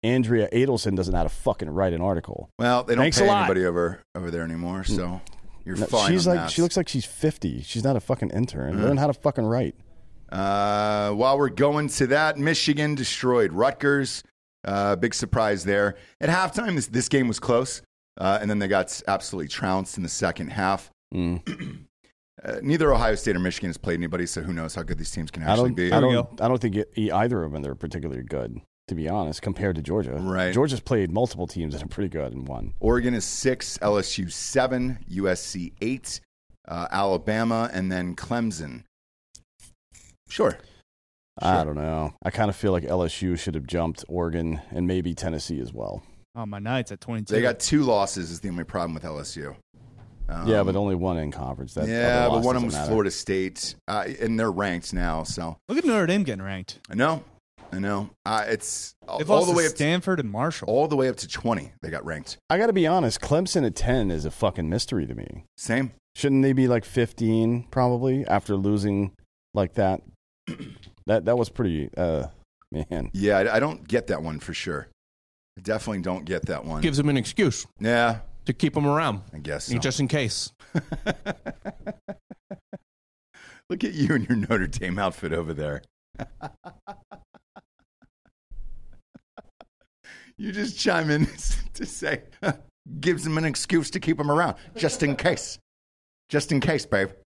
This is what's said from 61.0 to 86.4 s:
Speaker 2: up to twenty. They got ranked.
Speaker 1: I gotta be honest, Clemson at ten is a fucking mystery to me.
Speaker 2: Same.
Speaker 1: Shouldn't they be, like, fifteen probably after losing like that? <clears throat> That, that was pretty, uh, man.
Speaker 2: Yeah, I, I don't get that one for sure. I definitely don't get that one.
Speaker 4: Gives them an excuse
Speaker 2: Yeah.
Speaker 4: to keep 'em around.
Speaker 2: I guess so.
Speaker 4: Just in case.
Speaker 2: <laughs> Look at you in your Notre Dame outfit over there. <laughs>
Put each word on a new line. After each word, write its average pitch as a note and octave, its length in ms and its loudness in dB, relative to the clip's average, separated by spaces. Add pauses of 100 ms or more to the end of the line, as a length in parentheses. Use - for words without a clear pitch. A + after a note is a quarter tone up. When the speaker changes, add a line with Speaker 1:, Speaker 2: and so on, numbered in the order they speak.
Speaker 2:
up A#2+ 80 -2
to - 100 -10
twenty. G2+ 440 -2 (100)
They D#2+ 80 -6
got D#2 160 -6
ranked. D#2 320 -8 (120)
Speaker 1:
I E3 100 4
gotta A3+ 140 4
be F#3 120 6
honest, F3 360 2
Clemson E3 440 2
at A2 100 0
ten A#2+ 360 2
is D#2 140 -2
a D#2 60 -2
fucking F#2+ 380 -2
mystery E2+ 380 -2
to A#1+ 80 -8
me. G#1+ 300 -12 (120)
Speaker 2:
Same. B2 360 -2 (220)
Speaker 1:
Shouldn't C3+ 280 4
they C3+ 100 4
be, C3 140 4
like, A#2+ 180 4
fifteen A#2 840 2
probably B2+ 560 2
after G2+ 300 2
losing G2+ 560 2 (400)
like F#2+ 220 0
that? F#2+ 260 2 (460)
<clears throat> E3 60 -8 (540)
That, G2+ 180 2
that A#2+ 140 4
was A2+ 100 0
pretty, E2 480 -2
uh, D#2+ 300 0 (440)
man. D#2 420 -4
Speaker 2:
Yeah, G2 260 4
I, G#2+ 160 2
I A2+ 40 6
don't C#3+ 280 -4
get A2+ 200 0
that D#2 140 -2
one D#2 180 -6
for E2 140 -12
sure. D2+ 360 -8 (680)
I F#2+ 40 -18
definitely G#2 420 -4
don't F#2 200 -4
get E2+ 220 -4
that D2+ 200 -6
one. - 180 -4
Speaker 4:
Gives D3 140 2
them D3 120 2
an C#3 80 2
excuse - 480 0 (140)
Speaker 2:
Yeah. A#2 400 4 (260)
Speaker 4:
to - 80 0
keep - 240 0
'em D3 80 2
around. C#3+ 360 2 (120)
Speaker 2:
I D2+ 60 -12
guess D2 260 -6
so. A#2+ 140 -2
Speaker 4:
Just C3 200 0
in C#3 80 2
case. C3+ 440 -2 (120)
Speaker 2:
<laughs> - 120 -12 (3000)
Look F3+ 120 -2
at - 100 -2
you D3+ 200 2
in A#2+ 120 2
your A#2+ 120 0
Notre G2+ 300 2
Dame F#2 320 -4
outfit F2+ 340 -2
over E2 220 -2
there. D2 260 -4 (380)
<laughs> A2+ 80 -8 (4000)